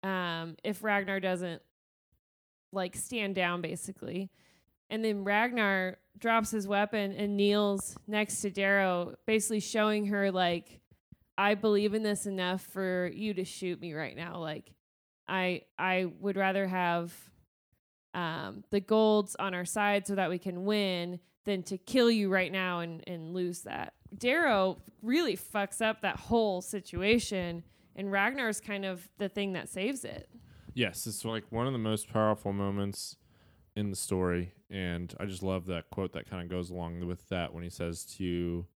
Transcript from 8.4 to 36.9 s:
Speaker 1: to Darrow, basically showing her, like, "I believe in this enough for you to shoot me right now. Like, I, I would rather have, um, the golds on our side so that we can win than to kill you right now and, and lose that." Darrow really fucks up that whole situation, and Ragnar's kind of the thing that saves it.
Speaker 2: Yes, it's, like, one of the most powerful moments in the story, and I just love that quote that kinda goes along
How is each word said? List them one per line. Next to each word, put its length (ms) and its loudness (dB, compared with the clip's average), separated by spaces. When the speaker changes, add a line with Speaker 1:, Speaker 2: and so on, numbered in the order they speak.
Speaker 1:
to 100 0
Darrow, 640 2
basically 360 2
showing 460 2
her, 240 4
like, 500 0
"I 180 4
believe 380 4
in 100 0
this 220 0
enough 360 0
for 520 -2
you 200 -2
to 100 -2
shoot 380 -6
me 120 -8
right 220 -6
now. 240 -8
Like, 340 -8
I, 360 0
I 280 2
would 180 -2
rather 300 2
have, 460 0
um, 560 -4
the 100 2
golds 580 4
on 160 -2
our 120 -2
side 420 2
so 80 0
that 140 2
we 80 0
can 280 -4
win 540 0
than 180 0
to 140 -6
kill 320 4
you 200 4
right 220 2
now 280 0
and, 280 -6
and 260 -8
lose 300 -4
that." 300 -8
Darrow 600 4
really 340 2
fucks 460 -4
up 200 0
that 160 -2
whole 440 2
situation, 1000 0
and 160 -4
Ragnar's 500 0
kind 240 -6
of 320 -6
the 100 -2
thing 260 -2
that 140 -6
saves 380 -4
it. 240 -12
Speaker 2:
Yes, 340 -2
it's, 180 -8
like, 260 -6
one 160 0
of 60 -2
the 60 -2
most 320 -2
powerful 420 2
moments 640 -4
in 140 -2
the 60 -6
story, 580 0
and 500 -4
I 60 -4
just 180 -8
love 220 -2
that 240 -6
quote 240 -4
that 160 -10
kinda 160 -8
goes 240 -4
along 360 -6